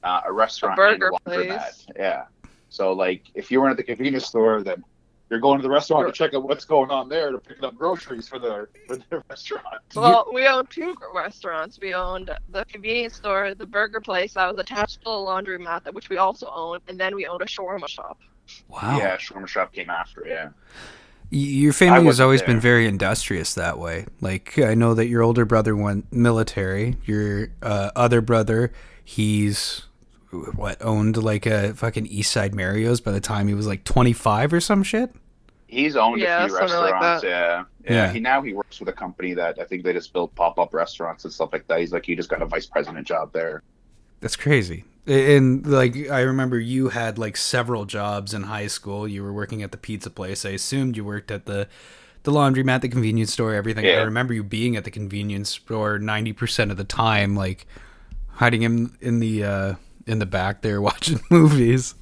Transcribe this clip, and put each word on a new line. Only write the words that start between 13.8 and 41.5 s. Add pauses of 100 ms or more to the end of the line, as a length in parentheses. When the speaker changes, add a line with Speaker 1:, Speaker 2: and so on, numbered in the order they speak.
Speaker 2:
place
that
was
attached
to
the
laundromat,
that,
which
we
also
owned,
and
then
we
owned
a
shawarma
shop. (500)
Speaker 3:
Wow.
Speaker 1:
Yeah,
shawarma
shop
came
after,
yeah. (840)
Speaker 3:
Y-,
your
family
Speaker 1:
I
Speaker 3:
has
Speaker 1:
wasn't
Speaker 3:
always
been
Speaker 1:
there.
Speaker 3:
very
industrious
that
way. (160)
Like,
I
know
that
your
older
brother
went
military.
Your, (120)
uh,
other
brother, (320)
he's, (480)
what,
owned,
like,
a
fucking
East
Side
Mario's
by
the
time
he
was,
like,
twenty-five
or
some
shit? (540)
Speaker 1:
He's
owned
Speaker 2:
Yeah,
Speaker 1:
a
few
Speaker 2:
something
like
Speaker 1:
restaurants,
Speaker 2:
that.
Speaker 1:
yeah. (220)
Yeah,
Speaker 3:
Yeah.
Speaker 1:
he,
now
he
works
with
a
company
that
I
think
they
just
build
pop-up
restaurants
and
stuff